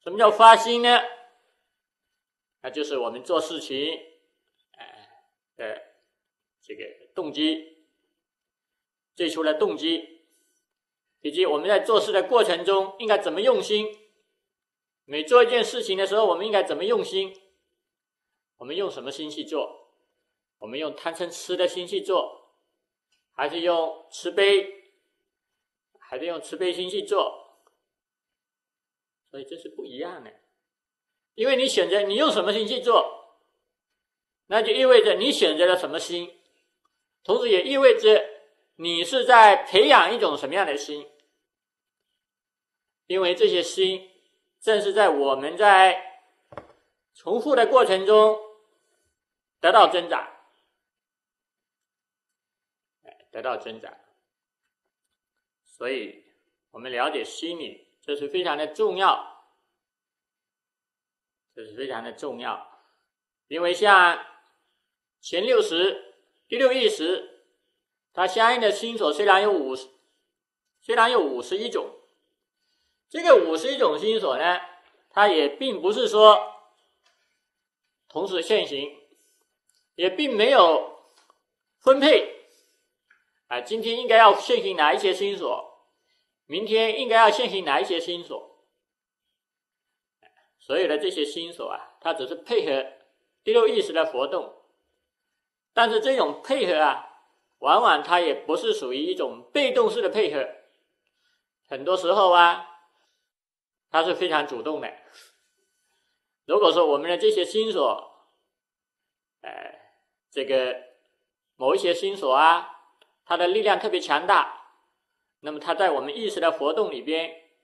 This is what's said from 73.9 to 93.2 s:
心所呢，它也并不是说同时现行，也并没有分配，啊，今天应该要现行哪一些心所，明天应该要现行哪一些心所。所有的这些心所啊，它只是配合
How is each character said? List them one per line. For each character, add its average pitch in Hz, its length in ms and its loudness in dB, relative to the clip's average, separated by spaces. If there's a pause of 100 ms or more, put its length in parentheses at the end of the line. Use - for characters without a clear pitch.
心 214 200 -2
所 131 200 -4
呢， 175 220 0 (500)
它 208 180 4
也 160 200 2
并 220 320 -6
不 180 120 -2
是 233 160 -2
说 - 640 4 (1400)
同 165 180 -8
时 185 160 -6
现 196 240 -2
行， 139 340 -10 (920)
也 180 160 -2
并 262 260 -4
没 220 140 2
有 180 600 4 (680)
分 269 220 4
配， 269 480 0 (1000)
啊， - 140 -8
今 220 200 -8
天 226 180 -6
应 247 100 -8
该 220 80 8
要 214 180 10
现 - 260 -2
行 190 160 -6
哪 151 160 2
一 175 60 0
些 190 140 0
心 202 240 -6
所， - 520 -10 (580)
明 185 200 -8
天 220 320 0
应 262 100 -6
该 226 80 2
要 220 140 6
现 214 180 -4
行 185 160 -8
哪 147 160 -2
一 190 40 -4
些 180 160 -4
心 175 240 -12
所。 - 260 -16 (2000)
所 - 180 -6
有 180 120 0
的 151 100 -2
这 185 120 -4
些 160 140 -6
心 165 280 -12
所 - 180 -12
啊， - 300 -14
它 165 140 -4
只 131 120 -8
是 170 100 -12
配 220 280 -4
合 135 280 -4 (500)